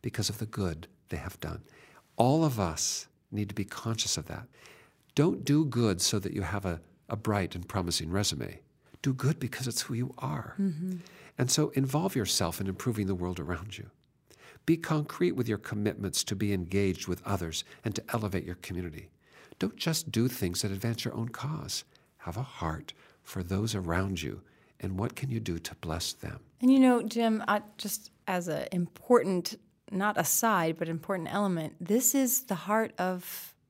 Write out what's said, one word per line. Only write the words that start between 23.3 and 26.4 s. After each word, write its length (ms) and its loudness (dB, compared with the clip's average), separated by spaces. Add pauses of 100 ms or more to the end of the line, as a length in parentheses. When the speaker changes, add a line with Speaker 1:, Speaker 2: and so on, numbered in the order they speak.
Speaker 1:
those 320 0
around 480 0
you, 200 -8 (380)
and 200 -4
what 160 -2
can 160 -4
you 80 -2
do 180 -4
to 180 -8
bless 380 -4
them? 280 -10 (200)